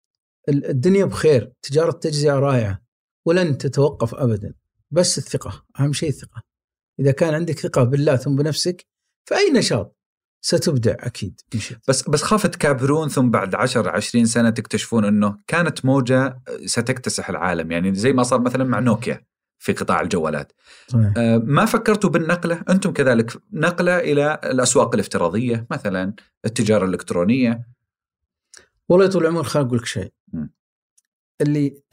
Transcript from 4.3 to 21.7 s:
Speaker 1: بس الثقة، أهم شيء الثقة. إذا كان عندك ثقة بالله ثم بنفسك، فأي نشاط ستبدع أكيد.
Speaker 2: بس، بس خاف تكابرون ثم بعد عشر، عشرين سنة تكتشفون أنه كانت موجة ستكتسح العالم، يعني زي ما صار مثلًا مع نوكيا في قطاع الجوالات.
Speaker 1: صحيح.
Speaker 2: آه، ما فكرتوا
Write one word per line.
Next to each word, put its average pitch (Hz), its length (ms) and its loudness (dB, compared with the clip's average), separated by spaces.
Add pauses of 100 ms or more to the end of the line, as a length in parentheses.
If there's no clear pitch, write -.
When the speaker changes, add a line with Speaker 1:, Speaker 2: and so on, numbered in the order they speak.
Speaker 1:
بس 175 260 2
الثقة، - 480 -8 (140)
أهم 143 140 2
شيء 160 160 -4
الثقة. - 340 -10 (560)
إذا 139 120 2
كان 160 220 0
عندك 156 260 -4
ثقة - 240 0
بالله 143 320 2
ثم 139 200 0
بنفسك، 156 500 -2 (440)
فأي 392 200 2
نشاط 160 480 0 (440)
ستبدع 135 580 0
أكيد. - 420 -10 (460)
Speaker 2:
بس، - 220 0
بس 147 120 0
خاف 208 260 2
تكابرون 147 600 0
ثم 127 200 2
بعد 95 260 0
عشر، 110 340 0
عشرين 113 360 0
سنة 113 240 2
تكتشفون 110 560 -2
أنه 104 420 2
كانت 160 380 -2
موجة 131 560 2 (240)
ستكتسح 117 640 -4
العالم، 82 420 -4
يعني 92 240 0
زي 120 180 2
ما 123 100 2
صار 123 180 2
مثلًا 123 220 0
مع 120 160 0
نوكيا 113 460 -2 (340)
في - 140 -2
قطاع 87 280 -2
الجوالات. 78 500 -2 (360)
Speaker 1:
صحيح. 110 300 2
Speaker 2:
آه، 117 200 2
ما 143 280 2
فكرتوا 214 440 2